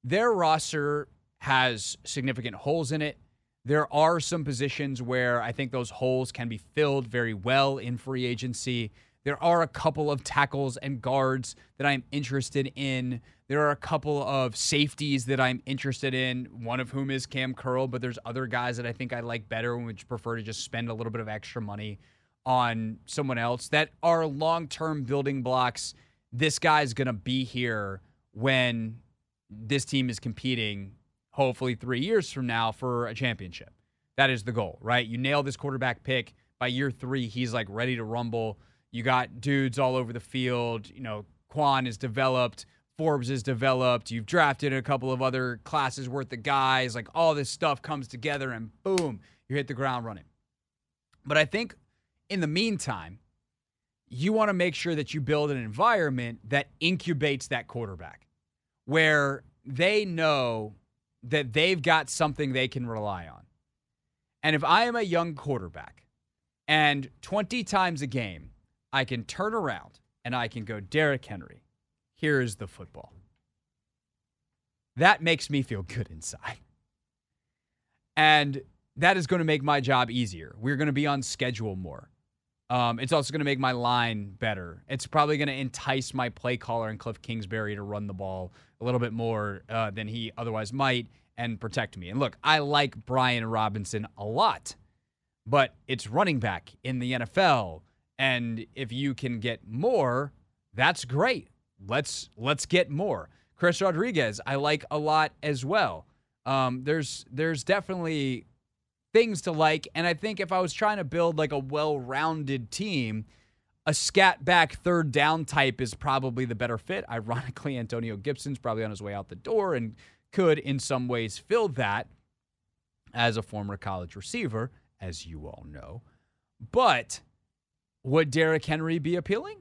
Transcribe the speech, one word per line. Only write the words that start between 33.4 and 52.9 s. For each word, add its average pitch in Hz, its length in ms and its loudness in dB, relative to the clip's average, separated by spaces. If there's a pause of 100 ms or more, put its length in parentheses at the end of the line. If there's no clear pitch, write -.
That 139 120 6
is 123 140 0
the 117 100 -4
goal, 107 280 -2
right? 120 260 2
You 117 120 -6
nail 139 260 2
this 135 120 -6
quarterback 131 460 -4
pick. 131 320 -2 (240)
By 123 80 -2
year 131 240 0
three, 127 380 -4
he's, 120 260 -2
like, 110 160 -2
ready 123 260 -2
to 113 60 -6
rumble. 113 560 -4 (320)
You 117 120 -8
got 123 380 2
dudes 135 380 0
all 131 160 2
over 123 180 -2
the 117 80 -8
field. 120 720 -4
You 120 100 -20
know, 107 240 -8 (240)
Quan 139 380 2
is 113 100 -6
developed. 127 680 0 (320)
Forbes 143 320 2
is 131 120 -2
developed. 127 680 2
You've 113 160 -6
drafted 147 480 4
a 131 80 -2
couple 131 280 0
of 127 120 0
other 127 420 0
classes 135 440 -2
worth 131 240 -6
of 117 100 -12
guys. 131 520 4
Like, 117 200 -8
all 160 200 6
this 143 140 -2
stuff 147 320 0
comes 143 280 -6
together 135 420 -4
and 113 200 -8 (120)
boom, 170 380 0 (280)
you 135 80 -4
hit 139 120 -2
the 135 60 -8
ground 123 300 -2
running. 104 200 -12 (1000)
But 147 140 2
I 156 80 6
think 220 280 -4 (540)
in 196 120 -4
the 160 60 0
meantime, 143 720 -2 (880)